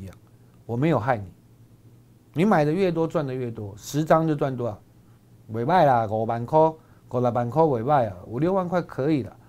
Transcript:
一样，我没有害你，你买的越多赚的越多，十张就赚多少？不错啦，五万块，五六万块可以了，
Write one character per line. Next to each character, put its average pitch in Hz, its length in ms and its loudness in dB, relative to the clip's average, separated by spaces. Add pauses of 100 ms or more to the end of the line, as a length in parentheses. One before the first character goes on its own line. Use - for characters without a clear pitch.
一 95 40 -14
样， 92 100 -18 (500)
我 113 100 -6
没 139 140 0
有 143 100 2
害 120 180 0
你， 95 140 -12 (1000)
你 170 120 2
买 175 200 4
的 151 60 0
越 185 200 0
多 165 160 -2
赚 156 180 -2
的 131 80 -6
越 127 160 -6
多， 110 280 -10
十 143 260 -4
张 160 240 4
就 156 80 0
赚 143 200 -2
多 120 120 -4
少？ 104 140 -10 (640)
不 110 60 -12 (100)
错 - 20 -4
啦， 143 420 4
五 110 180 -2
万 117 200 -4
块， 156 280 4 (1500)
五 110 120 -8
六 170 140 0
万 185 160 -2
块 180 120 0
可 135 280 -4
以 147 140 0
了， - 120 -14 (140)